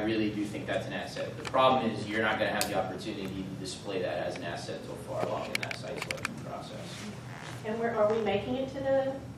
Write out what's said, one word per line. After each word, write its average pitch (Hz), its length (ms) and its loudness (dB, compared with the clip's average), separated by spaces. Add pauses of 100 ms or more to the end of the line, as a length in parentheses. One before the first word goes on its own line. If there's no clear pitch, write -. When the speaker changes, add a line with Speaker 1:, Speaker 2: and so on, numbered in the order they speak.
Speaker 1:
really 110 280 2
do 104 140 0
think 101 220 -4
that's - 220 0
an - 60 -4
asset. - 420 -4
The - 120 -6
problem 123 440 8
is 104 160 -2
you're 110 140 2
not 107 160 2
gonna - 120 4
have 101 160 2
the - 80 -2
opportunity 95 540 -2
to 95 320 -4
display - 420 -2
that - 240 0
as - 100 -2
an - 80 -6
asset - 400 -4
so - 100 -8 (120)
far - 200 -2
along - 200 -2
in - 140 0
that - 160 -4
site - 260 -6
selection - 320 -4 (100)
process. - 340 -8 (840)
Speaker 2:
And 220 140 0
where, 233 160 2
are 208 180 6
we 226 100 4
making 202 340 2
it 269 140 0
to 277 100 -4
the 269 320 4 (260)